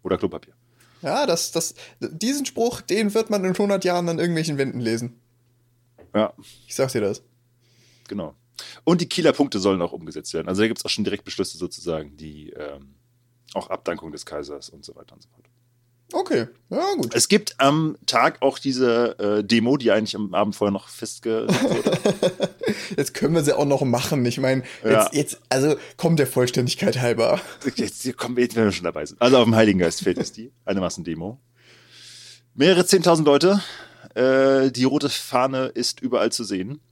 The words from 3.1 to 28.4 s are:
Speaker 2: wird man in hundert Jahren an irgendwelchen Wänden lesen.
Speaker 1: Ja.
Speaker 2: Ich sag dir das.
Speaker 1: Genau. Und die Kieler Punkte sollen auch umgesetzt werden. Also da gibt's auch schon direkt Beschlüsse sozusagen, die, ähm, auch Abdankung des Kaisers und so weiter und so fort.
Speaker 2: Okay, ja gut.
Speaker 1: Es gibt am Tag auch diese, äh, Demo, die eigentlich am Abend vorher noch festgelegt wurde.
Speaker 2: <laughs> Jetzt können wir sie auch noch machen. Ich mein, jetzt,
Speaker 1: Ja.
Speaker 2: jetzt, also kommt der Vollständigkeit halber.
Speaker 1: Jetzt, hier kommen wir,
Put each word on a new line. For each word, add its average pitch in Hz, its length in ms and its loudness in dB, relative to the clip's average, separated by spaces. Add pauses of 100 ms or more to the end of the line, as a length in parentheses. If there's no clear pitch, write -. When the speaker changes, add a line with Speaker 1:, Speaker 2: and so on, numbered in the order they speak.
Speaker 2:
wird 220 160 0
man 202 120 0
in 185 140 0
hundert 202 280 0
Jahren 175 220 0
an 165 120 -2
irgendwelchen 160 400 0
Wänden 131 220 -2
lesen. 117 380 -4 (920)
Speaker 1:
Ja. 107 200 0 (340)
Speaker 2:
Ich - 80 -12
sag 131 160 0
dir 113 100 -2
das. 101 220 -2 (840)
Speaker 1:
Genau. 95 280 -8 (480)
Und 170 180 4
die 165 80 -4
Kieler 160 240 2
Punkte - 260 0
sollen 95 220 2
auch 85 120 -4
umgesetzt 80 420 -14
werden. 82 120 -6
Also 95 140 -2
da 113 60 4
gibt's 113 180 -6
auch - 40 -6
schon 107 160 -2
direkt 98 180 -4
Beschlüsse - 340 -6
sozusagen, 80 600 -8
die, 76 340 -18
ähm, 71 420 -16 (600)
auch 95 160 -8
Abdankung 85 400 -6
des 73 160 -16
Kaisers 73 420 -12
und 69 160 -20
so - 100 -20
weiter - 200 -20
und - 80 -20
so - 60 -20
fort. - 160 -20 (640)
Speaker 2:
Okay, 294 360 -2 (220)
ja 277 160 -2 (120)
gut. 117 180 -4
Speaker 1:
Es - 120 2
gibt - 320 0
am 151 360 2 (100)
Tag 127 360 2
auch 135 180 2
diese, 123 600 0
äh, 104 240 0
Demo, 117 340 2
die 113 140 2
eigentlich 107 240 2
am 98 200 -6
Abend 104 200 0
vorher 101 160 0
noch 98 160 -6
festgelegt 113 640 -4 (120)
wurde. - 360 0 (500)
Speaker 2:
<laughs> - 100 -20 (380)
Jetzt 143 160 -4
können 165 200 0
wir 165 100 2
sie 143 120 2
auch 147 100 2
noch 139 180 2
machen. 123 420 0
Ich 123 140 -2
mein, 131 240 0 (200)
jetzt, 110 80 2
Speaker 1:
Ja. 110 200 4
Speaker 2:
jetzt, - 380 -4
also 135 260 2 (220)
kommt 165 220 2
der 131 80 4
Vollständigkeit 127 720 0
halber. 120 400 2 (360)
Speaker 1:
Jetzt, - 280 -6
hier 131 100 -4
kommen 123 240 -6
wir, 123 180 4